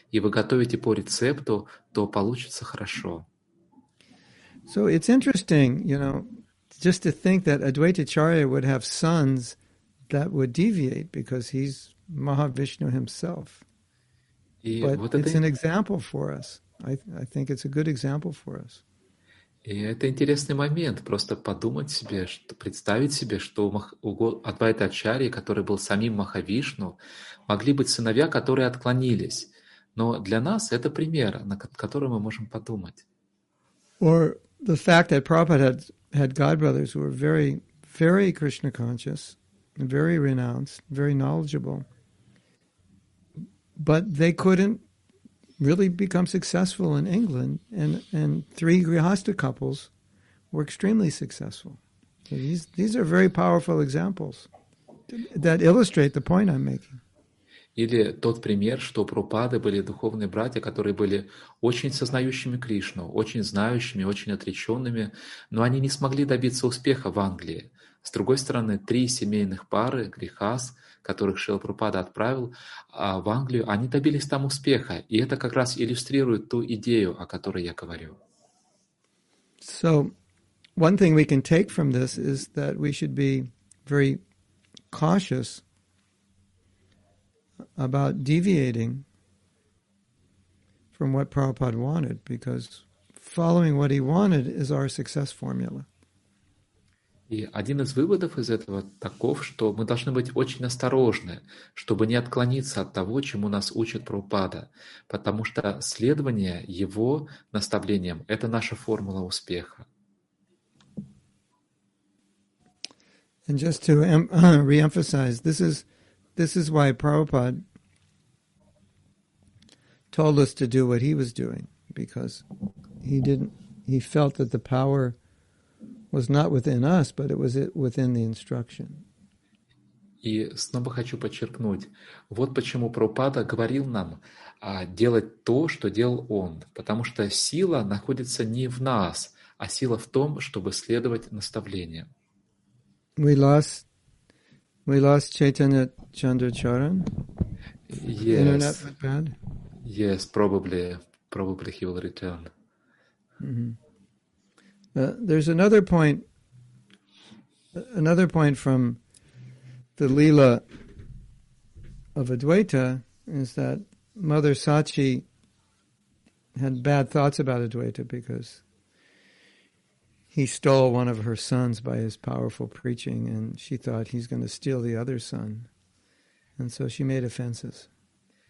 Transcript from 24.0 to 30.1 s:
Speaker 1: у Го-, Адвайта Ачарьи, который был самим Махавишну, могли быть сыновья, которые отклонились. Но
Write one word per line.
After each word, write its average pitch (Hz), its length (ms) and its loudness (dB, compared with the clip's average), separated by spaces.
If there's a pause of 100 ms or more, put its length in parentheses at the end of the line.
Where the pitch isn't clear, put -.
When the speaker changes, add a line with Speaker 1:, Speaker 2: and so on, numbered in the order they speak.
Speaker 1:
у 104 120 -4
Го-, 113 300 0
Адвайта 107 400 0
Ачарьи, 117 460 -2
который 101 340 -4
был 98 140 -2
самим 107 380 -2
Махавишну, 98 840 -4 (500)
могли 104 240 2
быть 139 160 0
сыновья, 117 400 2
которые 131 380 2
отклонились. 123 840 -2 (440)
Но 113 240 0